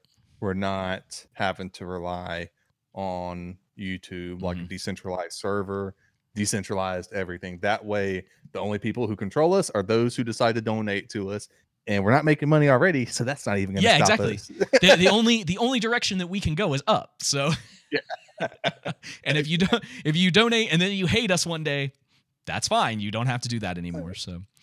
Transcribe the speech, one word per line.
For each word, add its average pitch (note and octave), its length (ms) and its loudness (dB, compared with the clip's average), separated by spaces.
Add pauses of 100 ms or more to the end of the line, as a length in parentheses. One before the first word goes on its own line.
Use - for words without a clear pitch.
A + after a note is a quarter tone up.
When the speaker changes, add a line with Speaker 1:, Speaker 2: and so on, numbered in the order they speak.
(400)
Speaker 1:
we're G2 140 -2
not F#2+ 800 -6
having F#2 380 -4
to - 140 -16
rely F2 640 -8 (440)
on F2+ 640 -10 (200)
YouTube, F2+ 640 -10
like F2+ 140 -4
a F2+ 40 -8
Speaker 2:
Mm-hmm. F2 80 -10
Speaker 1:
decentralized F2+ 680 -8
server, G2 600 -4 (400)
decentralized F#2+ 800 -4
everything. F2+ 460 -8
That G#2 240 0
way, G2 420 -2 (260)
the F#2+ 80 -8
only G#2 200 -2
people A2 280 -2
who G#2 80 -4
control D3+ 380 2
us G3 180 2
are G2+ 120 0
those A2+ 320 2
who C3+ 80 -2
decide A#2 320 0
to A#2 60 0
donate G#2+ 480 -2
to G2 220 -6
us, G#2 180 -8 (380)
and G2+ 160 2
we're G#2 80 4
not D3 120 6
making D3+ 260 2
money D3+ 200 6
already, C3+ 360 4
so - 180 -6
that's C3 240 -4
not G2+ 100 0
even G2 180 -2
gonna G2 80 2
Speaker 2:
Yeah, E3+ 220 6
Speaker 1:
stop G2 160 4
Speaker 2:
exactly. G#2 140 0
Speaker 1:
us. - 160 -14 (200)
<laughs> C4 100 6
Speaker 2:
The, F3+ 140 10
the F3 140 6
only, A3+ 340 4
the F3 140 -2
only B3 220 2
direction A3 400 0
that F3 80 -4
we G3 120 -4
can D#3+ 160 -2
go F3 180 0
is C3+ 140 -2
up, - 340 0
so. C#3+ 300 0 (400)
Speaker 1:
Yeah. D3 80 -2 (400)
Speaker 2:
<laughs> - 120 -4 (720)
And C#3+ 140 0
if D3 100 0
you E3 120 0
do, F#3 80 2 (360)
if D#3 140 0
you F#3 140 4
donate A3+ 420 4
and E3 80 4
then G3 100 0
you F#3+ 140 -2
hate G#3+ 260 0
us E3+ 140 2
one E3 180 -6
day, C#3+ 300 -2 (520)
that's E2+ 220 -4
fine. D3+ 320 0
You G#2 120 -4
don't A2+ 160 -2
have A#2+ 140 -2
to B2+ 60 -8
do A#2+ 120 -4
that F2+ 180 -4
anymore, F2 380 -8
so. F2+ 280 -12 (200)